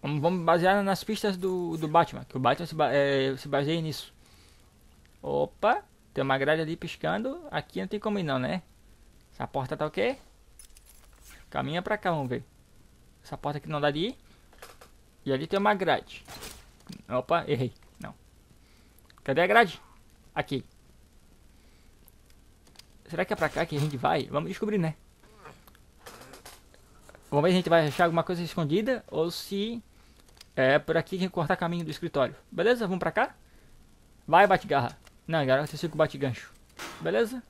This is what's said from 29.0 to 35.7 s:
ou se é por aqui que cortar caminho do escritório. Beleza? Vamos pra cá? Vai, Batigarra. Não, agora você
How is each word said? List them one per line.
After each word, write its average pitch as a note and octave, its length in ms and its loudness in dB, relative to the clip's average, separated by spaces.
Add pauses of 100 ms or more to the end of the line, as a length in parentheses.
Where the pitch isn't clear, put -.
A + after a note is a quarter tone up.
ou D#3+ 220 -2
se A3 540 -6 (720)
é C3+ 240 4
por D#3+ 160 -2
aqui E3 220 -2
que F3+ 120 0
cortar F3 280 -2
caminho E3+ 260 -4
do D#3 80 -8
escritório. D3 440 -2 (140)
Beleza? A3+ 380 2
Vamos F3+ 120 -2
pra E3 120 -2
cá? A#3+ 240 0 (920)
Vai, F3+ 220 8
Batigarra. A#2+ 500 2 (300)
Não, D#3+ 120 0
agora C3+ 260 2
você D3 120 -8